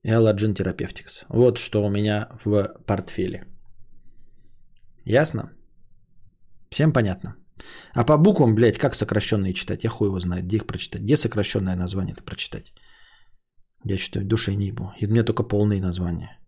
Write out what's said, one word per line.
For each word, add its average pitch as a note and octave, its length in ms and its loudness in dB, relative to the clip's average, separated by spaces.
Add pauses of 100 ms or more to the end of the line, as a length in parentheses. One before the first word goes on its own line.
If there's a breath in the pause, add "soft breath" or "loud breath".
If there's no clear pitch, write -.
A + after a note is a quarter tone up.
И A2 80 -2
Allogin G#2+ 420 4
Therapeutics. - 720 -6
Вот A#2 300 4
что - 260 -2
у G#2 60 0
меня G#2 400 -2 (160)
в G2+ 240 2 (160)
портфеле. - 600 -4 (1600)
Ясно? B2 460 0 (1200)
Всем D#3 240 2
понятно? G#2+ 420 -2 (580 loud breath)
А A#2+ 120 0
по D3+ 120 6
буквам, D3+ 380 6
блядь, A2 220 4
как C3+ 180 0
сокращённые G#2 580 0
читать? - 300 -6
Я A2+ 60 -2
хуй G#2+ 180 -2
его F#2+ 120 -2
знает, F2+ 260 -4
где F#2+ 100 -2
их G#2+ 120 -2
прочитать? - 340 -10
Где G#2 160 2
сокращённое G2 580 -2
название-то F2+ 480 -6
прочитать? - 480 -12 (1120 soft breath)
Я G2 120 -2
что-то - 220 -6
в G2 80 -4
душе G#2+ 280 0
не G2 120 -2
ебу. F#2+ 320 -8
И G#2+ 60 -2
у G2+ 40 -4
меня A2+ 140 4
только - 200 0
полные G#2 380 2
названия. F2 680 -4